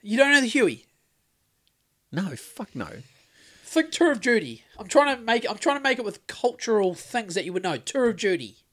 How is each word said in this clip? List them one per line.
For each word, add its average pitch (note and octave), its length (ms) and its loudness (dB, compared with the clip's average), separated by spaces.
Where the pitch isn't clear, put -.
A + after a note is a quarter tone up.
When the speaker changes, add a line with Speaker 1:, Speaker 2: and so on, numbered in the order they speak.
Speaker 1:
You G#3 160 -2
don't C#4 160 6
know C#4 80 6
the B3 60 2
Huey? G#3+ 380 2
Speaker 2:
No, D#3 240 -4
fuck - 400 -16
no. F#2+ 140 -8
Speaker 1:
Think D#4+ 280 0
Tour E4 200 2
of A#3 80 -2
Duty. F#3 460 0
I'm F#3+ 100 -16
trying C#4 280 4
to B3 60 -18
make, A3+ 280 -2
I'm G#3 80 -6
trying C#4+ 200 0
to C#4 60 -8
make B3+ 160 2
it A#3 40 -6
with - 240 -10
cultural G#3+ 680 0
things G3 420 -8
that F3+ 100 -2
you F3 80 -6
would F#3 100 -2
know. D#3+ 140 -2
Tour B3 320 0
of F#3+ 80 -2
Duty. E3 400 -2